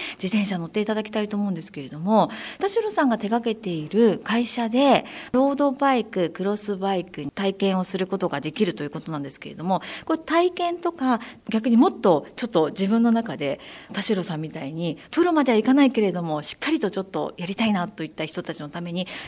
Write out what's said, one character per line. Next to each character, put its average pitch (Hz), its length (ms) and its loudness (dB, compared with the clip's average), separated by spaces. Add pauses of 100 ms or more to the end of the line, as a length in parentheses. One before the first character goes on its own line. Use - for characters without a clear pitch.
(140)
自 - 120 -6
転 202 200 0
車 190 120 -2
乗 165 80 -6
っ 165 40 -10
て 214 100 -2
い 208 60 0
た 214 80 0
だ 214 80 -2
き 214 80 -8
た 220 100 -2
い 208 80 -2
と 208 80 -4
思 202 120 0
う - 40 0
ん - 20 -2
で 160 80 -8
す - 80 -12
け 147 120 -12
れ 131 60 -12
ど 151 120 -12
も、 190 300 6 (280)
田 381 100 0
代 427 220 0
さ 349 140 2
ん 262 60 4
が 220 80 2
手 208 100 -4
掛 233 160 0
け 226 100 0
て 208 160 -6
い 156 180 -4
る 202 360 6
会 233 220 2
社 226 220 -4
で、 247 360 6 (280)
ロ 269 200 4
ー - 20 -2
ド 285 180 2
バ 269 240 2
イ 220 80 0
ク、 180 260 -2
ク 170 120 -8
ロ 202 140 0
ス 208 200 -4
バ 190 200 -2
イ 175 80 -2
ク - 180 -12
に 139 80 -6
体 196 240 -2
験 196 240 2
を 185 60 0
す - 120 -4
る 185 100 -2
こ 190 120 -2
と 185 100 0
が 143 120 -4
で 151 100 -4
き 196 140 0
る 175 100 0
と - 80 -8
い 147 40 -4
う 143 40 -8
こ 156 100 -8
と 160 120 -10
な 151 60 -4
ん 143 40 -6
で 139 80 -8
す - 80 -12
け - 120 -14
れ - 40 -14
ど - 80 -12
も、 180 200 0 (220)
こ 320 100 -2
れ 320 40 0
体 339 320 2
験 349 280 -4
と 349 120 -4
か、 262 300 0 (280)
逆 226 200 0
に 233 80 6
も 240 120 8
っ - 120 -8
と 160 340 4
ち - 120 -6
ょ - 0 -
っ - 20 -2
と 160 220 2
自 190 180 -2
分 226 140 4
の 233 100 4
中 226 240 -2
で、 143 240 -4 (320)
田 196 100 -6
代 196 220 0
さ 160 120 -4
ん 151 40 -6
み 156 100 -8
た 156 140 -10
い 139 80 -8
に、 165 260 -4 (120)
プ 320 120 2
ロ 349 100 2
ま 302 120 4
で 254 80 4
は 220 60 6
い 220 40 4
か 240 120 6
な 285 100 8
い 262 80 4
け 247 80 0
れ 202 100 4
ど 175 40 -2
ど 175 80 -4
も、 156 180 -2
し - 160 -8
っ - 20 -20
か - 120 -2
り 320 100 2
と 214 100 0
ち - 60 -6
ょ 196 60 -4
っ - 20 -6
と - 320 -4
や 180 80 -8
り 190 100 -4
た 226 120 0
い 214 80 4
な 175 140 0
と - 140 -10
い 160 40 -8
っ 156 40 -10
た 160 140 -8
人 165 180 -8
た 165 120 -8
ち - 60 -14
の 147 100 -10
た 170 100 -10
め 170 140 -8
に、 180 120 -4 (220)